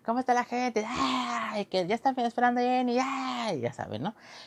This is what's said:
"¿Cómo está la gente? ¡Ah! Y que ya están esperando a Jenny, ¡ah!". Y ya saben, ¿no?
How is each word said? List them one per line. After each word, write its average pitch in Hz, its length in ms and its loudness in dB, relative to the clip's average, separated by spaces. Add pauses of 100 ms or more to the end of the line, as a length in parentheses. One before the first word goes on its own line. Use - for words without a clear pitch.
"¿Cómo 233 160 0
está 247 140 2
la 240 100 2
gente? 240 420 -2
¡Ah! 240 720 -2
Y 240 60 -2
que 185 220 0
ya 202 80 2
están 262 240 2
esperando 240 420 2
a 247 40 4
Jenny, 247 360 2
¡ah!". 262 540 -2
Y 131 60 -2
ya 117 120 -2
saben, 107 300 -6
¿no? 202 120 -4 (320)